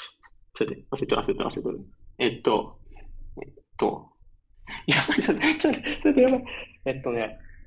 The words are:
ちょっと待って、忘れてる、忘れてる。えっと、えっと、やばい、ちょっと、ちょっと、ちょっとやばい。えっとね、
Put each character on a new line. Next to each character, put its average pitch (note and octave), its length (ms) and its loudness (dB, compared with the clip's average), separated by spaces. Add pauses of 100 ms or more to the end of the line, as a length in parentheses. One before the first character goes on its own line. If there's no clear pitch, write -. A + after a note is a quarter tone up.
(540)
ち - 80 -2
ょ - 20 4
っ - 40 0
と - 60 -8 (160)
待 - 140 -4
っ - 20 -2
て、 - 100 2
忘 A#2 100 -2
れ - 0 -
て - 60 0
る、 - 120 -2
忘 - 120 -4
れ - 60 -6
て - 60 -4
る。 - 120 -6 (380)
え C#3+ 100 2
っ B2+ 140 -4
と、 - 360 0 (640)
え - 40 -14
っ - 40 -20 (240)
と、 - 320 0 (800)
や - 100 4 (120)
ば D4+ 80 2
い、 - 40 4
ち - 120 4
ょ - 20 2
っ - 20 2
と、 - 60 -2
ち D#4 260 4
ょ - 40 6
っ - 20 0
と、 - 60 -4
ち - 280 0
ょ D4 40 6
っ - 20 2
と B3+ 60 6
や B3+ 80 10
ば C4 80 4
い。 B3 80 -6 (400)
え C3+ 80 0
っ C3 100 -8
と B2+ 80 -4
ね、 A2+ 280 -4 (280)